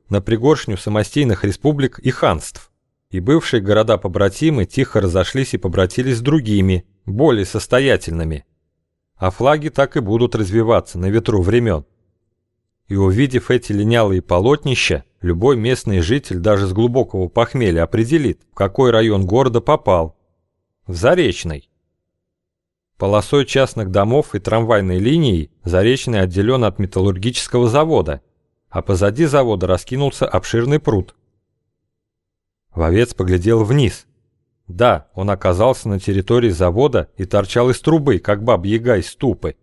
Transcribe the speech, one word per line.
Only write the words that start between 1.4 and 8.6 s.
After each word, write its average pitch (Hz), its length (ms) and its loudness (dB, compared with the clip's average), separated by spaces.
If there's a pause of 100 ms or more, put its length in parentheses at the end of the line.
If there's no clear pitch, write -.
республик 139 560 -2
и - 100 -2
ханств. - 640 -4 (400)
И 95 80 -4
бывшие 127 420 0
города-побратимы 104 1040 0
тихо - 340 -2
разошлись 95 540 -2
и 120 60 -2
побратились 98 580 -2
с 113 40 -6
другими, 104 640 0 (180)
более 110 400 2
состоятельными. 82 1000 -2 (720)